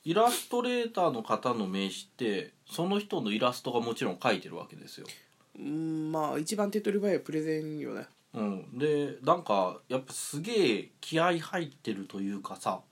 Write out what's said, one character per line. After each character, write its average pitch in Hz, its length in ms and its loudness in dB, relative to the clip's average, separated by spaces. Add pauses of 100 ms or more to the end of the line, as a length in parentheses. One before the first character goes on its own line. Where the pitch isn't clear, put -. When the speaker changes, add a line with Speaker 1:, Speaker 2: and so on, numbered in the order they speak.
Speaker 1:
イ 160 80 0
ラ 226 180 8
ス - 160 -2
ト 240 140 0
レ 247 220 0
ー 226 80 -4
タ 180 180 4
ー - 20 2
の 113 100 -2
方 117 320 0
の 107 140 0
名 98 220 0
刺 - 140 -8
っ - 120 -18
て、 104 380 -2 (120)
そ 170 220 -2
の 202 100 2
人 208 220 -2
の 107 100 -2
イ 107 100 0
ラ 123 120 4
ス - 100 -10
ト 123 120 -4
が 120 80 4
も 117 120 -2
ち 123 120 -2
ろ 98 60 0
ん 90 40 -4
描 110 200 4
い 92 40 -4
て - 80 -12
る 87 80 -12
わ 85 140 -10
け 78 80 -18
で - 100 -18
す - 120 -16
よ。 - 80 -14 (520)
Speaker 2:
う - 40 -10
ん、 156 500 -4
ま 151 220 0
あ、 147 40 0
一 160 160 -4
番 202 160 0
手 214 80 0
っ - 20 0
取 208 160 0
り 196 60 2
早 196 100 4
い 151 60 2
プ - 140 -6
レ 156 80 0
ゼ 156 200 0
ン 156 180 -6
よ 123 140 -6
ね。 104 120 -8 (280)
Speaker 1:
う 113 80 -4
ん。 101 380 -4
で、 147 420 2
な 151 120 4
ん 175 100 2
か、 92 460 2
や 127 80 0
っ 131 40 0
ぱ - 120 -14
す - 260 -6
げ 180 380 4
え 82 120 -6 (120)
気 160 180 0
合 175 140 6
い 165 60 0
入 170 260 -4
っ - 20 -12
て - 260 -6
る 98 120 -6
と 98 160 -8
い 98 100 -2
う 98 100 -6
か 95 140 -10
さ 95 240 -4 (120)